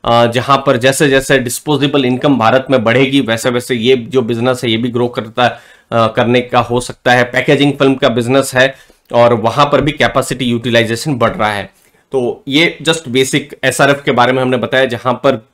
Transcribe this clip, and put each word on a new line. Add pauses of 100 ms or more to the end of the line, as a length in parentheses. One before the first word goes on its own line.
अ,
जहां
पर
जैसे
जैसे
डिस्पोजेबल
इनकम
भारत
में
बढ़ेगी,
वैसे
वैसे
ये
जो
बिजनेस
है,
ये
भी
ग्रो
करता,
अ, (340)
करने
का
हो
सकता
है।
पैकेजिंग
फिल्म
का
बिजनेस
है (380)
और
वहां
पर
भी
कैपेसिटी
यूटिलाइजेशन
बढ़
रहा
है। (400)
तो
ये
just
बेसिक
एसआरएफ़
के
बारे
में
हमने
बताया,
जहां
पर